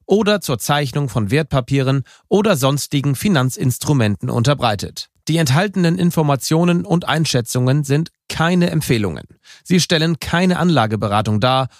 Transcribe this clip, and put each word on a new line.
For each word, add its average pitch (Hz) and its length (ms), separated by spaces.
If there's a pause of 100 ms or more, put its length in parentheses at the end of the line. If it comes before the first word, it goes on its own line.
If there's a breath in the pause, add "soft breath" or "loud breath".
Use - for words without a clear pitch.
oder 208 340
zur 131 180
Zeichnung 143 500
von 107 220
Wertpapieren 135 760 (240 soft breath)
oder 202 280
sonstigen 139 600
Finanzinstrumenten 127 1120
unterbreitet. 120 760 (180)
Die 160 120
enthaltenen 170 600
Informationen 170 840
und 175 240
Einschätzungen 131 760
sind 143 280 (180)
keine 175 420
Empfehlungen. 110 540 (400 loud breath)
Sie 175 160
stellen 165 400
keine 180 380
Anlageberatung 110 840
dar 127 280 (120)